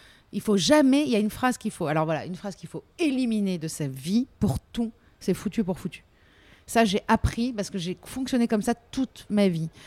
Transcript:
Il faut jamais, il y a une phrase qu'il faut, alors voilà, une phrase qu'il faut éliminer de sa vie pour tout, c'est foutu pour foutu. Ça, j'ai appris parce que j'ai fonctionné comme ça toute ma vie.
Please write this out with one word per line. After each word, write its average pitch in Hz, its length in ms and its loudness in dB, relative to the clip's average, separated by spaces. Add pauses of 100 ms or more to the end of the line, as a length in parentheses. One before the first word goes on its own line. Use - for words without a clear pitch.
(300)
Il 208 100 -8
faut 208 160 2
jamais, 269 460 6
il 294 80 -2
y 233 60 2
a - 20 4
une 214 120 0
phrase - 280 -2
qu'il 220 140 -6
faut, 175 140 -6
alors 156 180 2
voilà, 151 220 -2
une 180 100 -8
phrase - 180 -12
qu'il - 140 -18
faut - 160 -12 (160)
éliminer 226 580 0
de 156 100 -6
sa 151 200 -6
vie 160 400 -2 (100)
pour 170 220 0
tout, 226 320 -6 (260)
c'est 190 160 -2
foutu 214 300 -4
pour 175 160 -4
foutu. - 240 -12 (600)
Ça, 233 200 2
j'ai 202 240 2
appris 233 440 2
parce 202 180 -6
que 202 80 -6
j'ai 180 260 -6
fonctionné 254 420 -2
comme 214 160 0
ça 240 120 0
toute - 560 -8
ma 208 180 4
vie. 160 200 -2 (180)